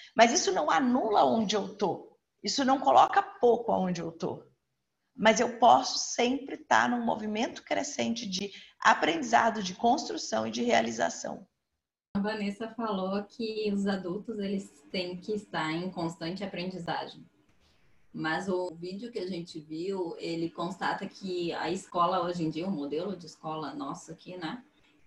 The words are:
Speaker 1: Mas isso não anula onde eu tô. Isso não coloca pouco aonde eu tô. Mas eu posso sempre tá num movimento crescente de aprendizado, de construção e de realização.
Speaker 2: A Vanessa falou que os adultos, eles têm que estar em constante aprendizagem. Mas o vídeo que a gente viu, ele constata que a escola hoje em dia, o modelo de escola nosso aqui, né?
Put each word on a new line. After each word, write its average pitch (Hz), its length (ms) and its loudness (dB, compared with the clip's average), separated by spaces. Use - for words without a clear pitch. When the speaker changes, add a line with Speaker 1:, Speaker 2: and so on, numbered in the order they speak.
Speaker 1:
Mas 233 180 8
isso - 180 0
não 311 180 2
anula 247 540 4
onde 226 320 2
eu 196 200 -4
tô. - 420 -4
Isso 254 220 0
não 262 140 4
coloca 262 420 6
pouco 233 500 2
aonde 185 300 0
eu 165 100 -8
tô. - 320 -6
Mas 220 240 6
eu 233 200 0
posso 254 380 6
sempre - 600 -2
tá 233 300 4
num 240 180 0
movimento 214 580 -4
crescente 233 640 -4
de 190 240 -4
aprendizado, 233 840 4
de 180 120 -6
construção 233 720 0
e 226 40 -6
de 233 120 -4
realização. 233 840 -2
Speaker 2:
A 202 40 0
Vanessa 208 500 -4
falou 202 540 -4
que 214 480 -4
os 196 140 0
adultos, 202 540 -4
eles 196 520 -6
têm 180 240 -4
que 180 160 -8
estar 170 400 -4
em 180 200 -4
constante 170 520 -6
aprendizagem. 175 800 -8
Mas 165 380 -4
o 180 240 -2
vídeo 185 380 -10
que 220 80 -8
a 180 80 -6
gente 170 320 -8
viu, 165 580 -6
ele 165 320 -4
constata - 580 -4
que 175 460 -6
a - 160 -4
escola 180 560 0
hoje 175 180 -2
em 156 60 0
dia, 156 180 -4
o 196 40 0
modelo 156 440 -4
de 170 120 -14
escola 156 460 -8
nosso 160 380 -10
aqui, 175 240 -16
né? 175 280 -8